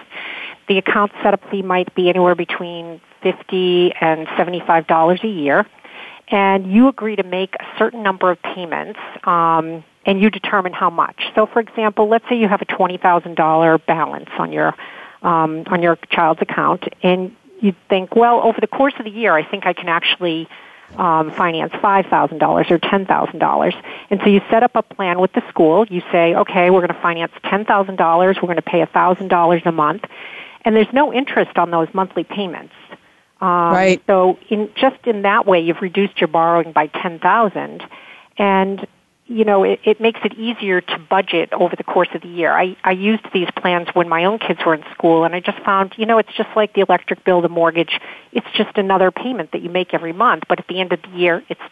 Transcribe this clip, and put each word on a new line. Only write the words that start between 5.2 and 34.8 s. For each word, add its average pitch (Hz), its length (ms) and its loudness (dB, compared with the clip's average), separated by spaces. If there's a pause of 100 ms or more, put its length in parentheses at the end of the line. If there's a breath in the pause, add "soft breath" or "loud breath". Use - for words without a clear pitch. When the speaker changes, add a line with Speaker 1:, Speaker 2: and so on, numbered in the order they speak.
Speaker 1:
a 220 40 -2
year, 170 380 0 (640 loud breath)
and 196 420 2
you 233 160 6
agree 220 280 -4
to 196 80 -2
make 185 360 -6
a - 60 -16 (120)
certain 226 240 -2
number 190 300 0
of 165 100 -4
payments, 160 580 -10 (260)
um, 165 580 0 (240)
and 196 120 2
you 208 120 4
determine 185 420 -4
how 180 160 -2
much. - 460 -4
So, 220 100 4
for - 140 -2
example, 214 480 0
let's 226 200 0
say 247 80 -2
you 226 120 2
have 196 160 0
a - 20 -20
twenty 180 320 -2
thousand 175 380 0
dollar 160 420 4
balance 147 520 -4 (100)
on 165 120 -4
your, 151 220 -2 (480 loud breath)
um, 160 460 0
on 175 160 -2
your 165 140 2 (120)
child's 165 320 2
account, 165 440 -2 (180)
and 185 320 0 (240)
you 202 160 0 (140)
think, 185 260 -2
"Well, 233 280 4
over 226 160 0
the 208 60 -2
course 269 320 0
of 233 80 -10
the 220 60 -14
year, 202 240 0
I 156 80 2
think 190 240 -6
I 180 60 0
can 180 140 -12
actually, 170 600 -2 (500 loud breath)
um, 160 340 0
finance 165 500 -2
five 196 260 4
thousand 151 320 0
dollars 160 320 2
or 170 80 4
ten 196 260 0
thousand 160 340 0
dollars." 156 360 0 (340 loud breath)
And 202 140 -2
so 208 60 4
you 196 200 6
set 226 140 4
up 247 120 2
a 226 60 0
plan 180 380 -4
with 185 140 2
the 240 160 -2
school. 175 400 4
You 175 120 -4 (100)
say, 170 240 4
"Okay, 185 340 2
we're 185 120 6
gonna 170 200 -2
finance 170 300 -2 (120)
ten 202 220 -4
thousand 196 320 0
dollars. 180 440 4
We're 180 60 -2
gonna 165 140 -2
pay 170 200 0
a 160 60 0
thousand 180 420 0
dollars 175 360 4
a 175 60 0
month." 156 320 -2 (600 loud breath)
And 220 100 2
there's 220 180 2
no 277 200 2
interest 233 440 -2
on 170 140 0
those 165 220 0
monthly 185 300 -4
payments. 180 500 -10 (640 soft breath)
Um, 175 340 2
Speaker 2:
Right. 185 320 2
Speaker 1:
so 185 320 4 (120)
in, 208 260 -2
just 262 220 0 (100)